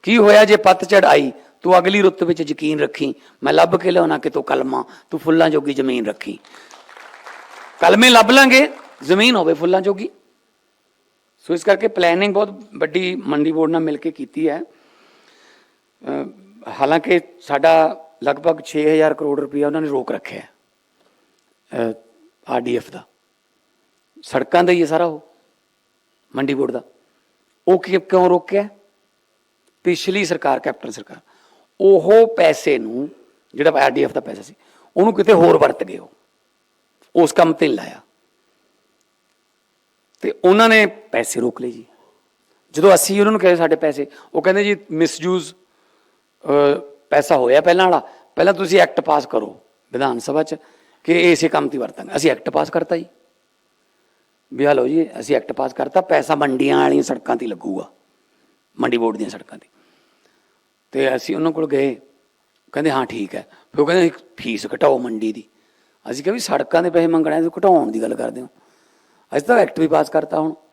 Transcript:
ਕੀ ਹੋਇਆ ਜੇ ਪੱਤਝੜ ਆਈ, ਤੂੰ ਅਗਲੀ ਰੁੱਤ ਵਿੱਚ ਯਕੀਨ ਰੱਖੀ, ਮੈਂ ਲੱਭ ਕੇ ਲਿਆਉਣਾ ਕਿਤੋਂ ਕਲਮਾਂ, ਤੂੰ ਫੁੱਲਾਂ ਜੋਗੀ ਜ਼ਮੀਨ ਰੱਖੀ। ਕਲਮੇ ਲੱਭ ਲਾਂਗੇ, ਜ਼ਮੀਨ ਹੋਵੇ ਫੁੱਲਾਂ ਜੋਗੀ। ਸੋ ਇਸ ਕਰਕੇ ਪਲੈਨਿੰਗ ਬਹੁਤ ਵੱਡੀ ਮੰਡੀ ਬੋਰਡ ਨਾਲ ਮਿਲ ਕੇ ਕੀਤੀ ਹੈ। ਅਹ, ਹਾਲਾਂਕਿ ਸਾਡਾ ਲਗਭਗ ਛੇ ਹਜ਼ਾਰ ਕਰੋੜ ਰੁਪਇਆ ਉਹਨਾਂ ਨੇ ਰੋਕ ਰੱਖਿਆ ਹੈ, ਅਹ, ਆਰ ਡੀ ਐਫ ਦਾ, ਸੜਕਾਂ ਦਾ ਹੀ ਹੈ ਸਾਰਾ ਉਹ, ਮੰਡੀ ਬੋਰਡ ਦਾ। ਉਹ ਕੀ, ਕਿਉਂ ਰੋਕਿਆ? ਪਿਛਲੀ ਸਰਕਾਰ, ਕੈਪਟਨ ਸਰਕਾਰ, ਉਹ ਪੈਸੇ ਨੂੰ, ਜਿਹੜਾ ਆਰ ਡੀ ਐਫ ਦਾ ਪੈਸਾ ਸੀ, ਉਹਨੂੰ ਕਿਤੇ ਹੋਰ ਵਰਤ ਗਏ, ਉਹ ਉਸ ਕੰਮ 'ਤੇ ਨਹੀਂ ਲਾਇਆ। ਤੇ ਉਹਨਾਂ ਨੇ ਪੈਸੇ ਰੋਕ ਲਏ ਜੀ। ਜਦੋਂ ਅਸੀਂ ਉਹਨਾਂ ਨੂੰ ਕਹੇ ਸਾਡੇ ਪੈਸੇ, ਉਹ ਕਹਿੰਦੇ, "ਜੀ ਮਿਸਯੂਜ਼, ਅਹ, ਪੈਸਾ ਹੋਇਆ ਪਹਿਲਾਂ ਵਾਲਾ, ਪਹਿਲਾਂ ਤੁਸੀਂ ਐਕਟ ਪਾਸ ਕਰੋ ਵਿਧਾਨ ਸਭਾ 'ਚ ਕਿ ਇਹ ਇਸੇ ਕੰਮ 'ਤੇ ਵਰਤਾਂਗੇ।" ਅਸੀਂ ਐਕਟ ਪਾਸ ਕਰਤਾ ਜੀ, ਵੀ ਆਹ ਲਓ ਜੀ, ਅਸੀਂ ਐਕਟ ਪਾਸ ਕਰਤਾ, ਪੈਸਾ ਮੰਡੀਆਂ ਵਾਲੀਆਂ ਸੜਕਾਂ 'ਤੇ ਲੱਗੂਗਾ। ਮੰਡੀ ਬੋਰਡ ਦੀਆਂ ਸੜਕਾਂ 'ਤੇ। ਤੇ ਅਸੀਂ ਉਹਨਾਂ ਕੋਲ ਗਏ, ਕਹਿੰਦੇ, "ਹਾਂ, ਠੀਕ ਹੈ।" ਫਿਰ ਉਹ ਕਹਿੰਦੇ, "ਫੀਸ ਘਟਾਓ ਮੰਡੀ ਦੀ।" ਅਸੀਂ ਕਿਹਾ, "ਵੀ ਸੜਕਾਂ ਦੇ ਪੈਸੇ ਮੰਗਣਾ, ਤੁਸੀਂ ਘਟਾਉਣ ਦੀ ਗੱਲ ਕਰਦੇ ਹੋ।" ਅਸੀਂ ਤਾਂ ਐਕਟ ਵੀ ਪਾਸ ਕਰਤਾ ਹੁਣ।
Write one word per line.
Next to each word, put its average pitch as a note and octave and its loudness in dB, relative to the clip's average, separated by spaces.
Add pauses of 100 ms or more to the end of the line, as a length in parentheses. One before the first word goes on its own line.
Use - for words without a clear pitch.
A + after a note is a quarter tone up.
ਕੀ A3+ 2
ਹੋਇਆ G#3 8
ਜੇ G#3 4
ਪੱਤਝੜ F#3 4
ਆਈ, C#3+ 2 (300)
ਤੂੰ F3+ 4
ਅਗਲੀ F#3+ 2
ਰੁੱਤ F3+ 2
ਵਿੱਚ D#3+ -4
ਯਕੀਨ D3+ -4
ਰੱਖੀ, C#3+ -4 (300)
ਮੈਂ D3 0
ਲੱਭ E3+ 4
ਕੇ F3+ 0
ਲਿਆਉਣਾ E3 0
ਕਿਤੋਂ C#3 -6
ਕਲਮਾਂ, C3 -4 (260)
ਤੂੰ D#3+ -8
ਫੁੱਲਾਂ D#3+ 2
ਜੋਗੀ C#3+ -2
ਜ਼ਮੀਨ B2+ -4
ਰੱਖੀ। G#2 -10 (1400)
ਕਲਮੇ G3+ 6
ਲੱਭ A3+ 6
ਲਾਂਗੇ, C4+ 6 (340)
ਜ਼ਮੀਨ G#3 2
ਹੋਵੇ E3+ 0
ਫੁੱਲਾਂ F3 0
ਜੋਗੀ। G3 -4 (1300)
ਸੋ - -6
ਇਸ E3+ -6
ਕਰਕੇ G#3 0
ਪਲੈਨਿੰਗ F#3 0
ਬਹੁਤ G3+ -2 (260)
ਵੱਡੀ F3+ -4
ਮੰਡੀ D3 -2
ਬੋਰਡ D#3 0
ਨਾਲ E3 -2
ਮਿਲ D#3 -4
ਕੇ D#3 -8
ਕੀਤੀ D3+ -6
ਹੈ। D#3 -6
ਅਹ, - -16 (440)
ਹਾਲਾਂਕਿ D#3+ 0 (200)
ਸਾਡਾ D#3+ 2 (180)
ਲਗਭਗ D#3+ -2
ਛੇ D3+ -2
ਹਜ਼ਾਰ D#3 2
ਕਰੋੜ D3 -4
ਰੁਪਇਆ D3 -4
ਉਹਨਾਂ D#3 -4
ਨੇ D#3 -6
ਰੋਕ C3+ -4
ਰੱਖਿਆ - -12
ਹੈ, - -20 (1200)
ਅਹ, A2+ -4 (560)
ਆਰ B2 -4
ਡੀ A#2+ -4
ਐਫ - -10
ਦਾ, F3+ -20 (1200)
ਸੜਕਾਂ C#3 -2
ਦਾ F3+ 2
ਹੀ F3 2
ਹੈ E3 2
ਸਾਰਾ D#3+ -2
ਉਹ, D#3 -10 (1120)
ਮੰਡੀ C#3 -2
ਬੋਰਡ C3 -4
ਦਾ। A#2+ -8 (840)
ਉਹ F3+ 4
ਕੀ, F#3 -2
ਕਿਉਂ F#3 2
ਰੋਕਿਆ? G3+ -2 (1120)
ਪਿਛਲੀ F#3 -2
ਸਰਕਾਰ, C#3+ -2
ਕੈਪਟਨ C3 -8
ਸਰਕਾਰ, - -18 (640)
ਉਹ G3 6
ਪੈਸੇ D#3 2
ਨੂੰ, A#2+ -8 (460)
ਜਿਹੜਾ D3 2
ਆਰ C#3 2
ਡੀ C#3 -2
ਐਫ B2+ -4
ਦਾ C3+ -4
ਪੈਸਾ A2+ -14
ਸੀ, - -20 (420)
ਉਹਨੂੰ G3+ 2
ਕਿਤੇ D#3 4
ਹੋਰ E3+ 6
ਵਰਤ C#3+ 2
ਗਏ, - -12
ਉਹ - -20 (1040)
ਉਸ E3 4
ਕੰਮ E3+ 2
'ਤੇ D#3 -2
ਨਹੀਂ A#2+ -2
ਲਾਇਆ। - -16 (2250)
ਤੇ - -6 (100)
ਉਹਨਾਂ G#3 6
ਨੇ A3 6
ਪੈਸੇ - -6
ਰੋਕ A#2+ -6
ਲਏ B2 -10
ਜੀ। A2+ -20 (880)
ਜਦੋਂ F3+ 6
ਅਸੀਂ G3 0
ਉਹਨਾਂ G3+ 4
ਨੂੰ G#3+ -2
ਕਹੇ F3+ 4
ਸਾਡੇ D#3+ 2
ਪੈਸੇ, C#3+ -4 (260)
ਉਹ E3 -2
ਕਹਿੰਦੇ, F#3+ 0
"ਜੀ G3+ -2 (140)
ਮਿਸਯੂਜ਼, E3 -4
ਅਹ, - -4 (300)
ਪੈਸਾ D3 0
ਹੋਇਆ B2+ 2
ਪਹਿਲਾਂ F3+ 2
ਵਾਲਾ, F3 2 (360)
ਪਹਿਲਾਂ F3+ 2
ਤੁਸੀਂ F3+ 0
ਐਕਟ E3+ 0
ਪਾਸ D3 0
ਕਰੋ G#2+ -6 (300)
ਵਿਧਾਨ B2+ -4
ਸਭਾ D3 -4
'ਚ D#3 -8 (480)
ਕਿ E3 0
ਇਹ F3 4
ਇਸੇ D#3+ 2
ਕੰਮ D3 -2
'ਤੇ C3+ -8
ਵਰਤਾਂਗੇ।" - -10
ਅਸੀਂ D3 0
ਐਕਟ - -6
ਪਾਸ D3+ -2
ਕਰਤਾ E3+ -4
ਜੀ, E3+ -10 (1500)
ਵੀ B2 -4
ਆਹ C#3+ 2
ਲਓ B2 0
ਜੀ, D#3 -2 (100)
ਅਸੀਂ C3+ -2
ਐਕਟ - -4
ਪਾਸ C3 -8
ਕਰਤਾ, C#3+ -2
ਪੈਸਾ D3+ -2
ਮੰਡੀਆਂ C#3 0
ਵਾਲੀਆਂ C#3 2
ਸੜਕਾਂ - -6
'ਤੇ A#2 -8
ਲੱਗੂਗਾ। F#2 -10 (880)
ਮੰਡੀ A#2+ -2
ਬੋਰਡ A2+ -2
ਦੀਆਂ G#2 -8
ਸੜਕਾਂ - -20
'ਤੇ। - -20 (1200)
ਤੇ C3+ -2
ਅਸੀਂ B2+ -8
ਉਹਨਾਂ D#3+ -4
ਕੋਲ D#3+ -6
ਗਏ, C#3 -2 (800)
ਕਹਿੰਦੇ, D3+ -2
"ਹਾਂ, C3 -2
ਠੀਕ G#2 -10
ਹੈ।" - -14 (240)
ਫਿਰ - -2
ਉਹ D3 2
ਕਹਿੰਦੇ, E3+ 2 (260)
"ਫੀਸ A2 -8
ਘਟਾਓ C#3 2
ਮੰਡੀ A2+ -6
ਦੀ।" A2 -14 (680)
ਅਸੀਂ C#3 -10
ਕਿਹਾ, F#3 -2
"ਵੀ A#3+ -6
ਸੜਕਾਂ E3 -2
ਦੇ F3+ -2
ਪੈਸੇ E3+ 0
ਮੰਗਣਾ, D#3+ 0
ਤੁਸੀਂ E3 -2
ਘਟਾਉਣ E3 2
ਦੀ A2 -6
ਗੱਲ A2+ -6
ਕਰਦੇ A#2+ -10
ਹੋ।" B2+ -16 (920)
ਅਸੀਂ C#3+ -6
ਤਾਂ A#3+ 2
ਐਕਟ F#3 0
ਵੀ D#3+ 0
ਪਾਸ D3+ 0
ਕਰਤਾ D#3 -4
ਹੁਣ। D#3 -4 (200)